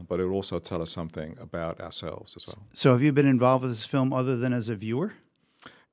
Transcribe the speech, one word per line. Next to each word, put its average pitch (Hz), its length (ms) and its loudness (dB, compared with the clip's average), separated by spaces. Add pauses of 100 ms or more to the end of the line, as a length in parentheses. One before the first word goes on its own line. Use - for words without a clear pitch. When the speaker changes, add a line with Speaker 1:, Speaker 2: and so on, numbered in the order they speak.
Speaker 1:
but 87 100 -2
it 92 60 0
will 92 80 -2
also 92 240 -2
tell 85 240 -6
us 80 80 -4
something 80 500 -8
about 82 400 -8
ourselves - 560 -10
as - 120 -14
well. - 260 -16
Speaker 2:
So 131 200 6
have 123 100 4
you 151 80 6
been 139 160 4
involved 127 340 6
with 127 120 -4
this 110 120 -8
film 131 280 0
other 127 220 0
than 123 160 0
as 117 160 -2
a 117 80 -2
viewer? 117 380 -4 (800)